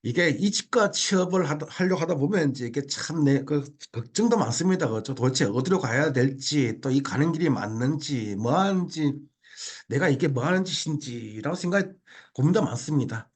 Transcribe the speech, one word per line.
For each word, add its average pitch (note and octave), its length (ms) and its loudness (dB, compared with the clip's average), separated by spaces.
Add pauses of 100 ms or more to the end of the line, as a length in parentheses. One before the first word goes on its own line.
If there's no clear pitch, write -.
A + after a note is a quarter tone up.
이게 D3 280 2
이직과 G3+ 600 2
취업을 F3+ 580 0
하다, D3+ 220 -4
하려고 F3+ 320 0
하다 E3 140 0
보면 D3+ 340 2
이제 B2 160 -6
이게 C#3 200 -4
참 D3+ 380 -2
내, C#3 200 4
그, C#3+ 200 -2 (280)
걱정도 G#3+ 440 0
많습니다. E3 520 0
그렇죠? A2+ 260 -4
도대체 C3 320 2
어디로 B2+ 340 0
가야 C3+ 320 0
될지, C3+ 720 0
또 C3+ 80 -2
이 C3+ 120 2
가는 C#3 300 0
길이 D#3+ 160 0
맞는지, A2+ 880 -2
뭐 A#2 220 0
하는지, D#3+ 560 0 (760)
내가 D3+ 220 0
이게 C#3+ 180 2
뭐 C#3 160 0
하는 F#3 200 2
짓인지라고 C3 920 -6
생각, F#3+ 340 0 (440)
고민도 F3 280 4
많습니다. A#2+ 720 -4